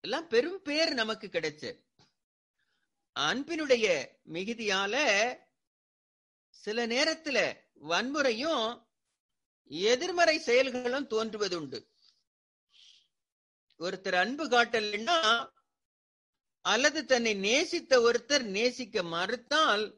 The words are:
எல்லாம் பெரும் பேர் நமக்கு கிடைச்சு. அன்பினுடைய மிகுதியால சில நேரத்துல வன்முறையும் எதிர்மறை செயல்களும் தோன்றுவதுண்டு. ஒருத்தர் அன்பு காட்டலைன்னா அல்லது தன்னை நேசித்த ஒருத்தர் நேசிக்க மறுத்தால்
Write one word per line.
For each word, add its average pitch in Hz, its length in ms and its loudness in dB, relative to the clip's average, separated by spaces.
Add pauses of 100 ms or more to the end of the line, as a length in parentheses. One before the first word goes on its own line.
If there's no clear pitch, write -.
எல்லாம் 285 240 -6
பெரும் 311 340 0
பேர் 311 320 0
நமக்கு 220 340 -4
கிடைச்சு. 151 420 -4 (1500)
அன்பினுடைய 254 720 0 (420)
மிகுதியால 196 680 -4 (1600)
சில 226 300 -4
நேரத்துல 285 520 -2 (440)
வன்முறையும் 240 840 -2 (1200)
எதிர்மறை 330 520 2
செயல்களும் 247 680 0
தோன்றுவதுண்டு. 196 720 -4 (2000)
ஒருத்தர் 185 360 -4
அன்பு 254 300 0
காட்டலைன்னா 226 720 2 (1500)
அல்லது 277 420 2
தன்னை 233 340 2
நேசித்த 294 600 0
ஒருத்தர் 240 500 2
நேசிக்க 214 560 -2
மறுத்தால் 214 800 0 (120)